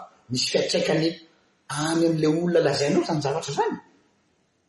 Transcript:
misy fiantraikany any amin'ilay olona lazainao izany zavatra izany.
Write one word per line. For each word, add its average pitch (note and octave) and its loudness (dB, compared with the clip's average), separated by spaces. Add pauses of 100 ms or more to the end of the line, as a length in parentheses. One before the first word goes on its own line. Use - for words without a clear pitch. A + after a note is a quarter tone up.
(300)
misy - -2
fiantraikany - 0 (600)
any D#3+ 0
amin'ilay D#3 2
olona E3+ 2
lazainao D3 2
izany D#3 -2
zavatra C#3+ -4
izany. F4 -2 (920)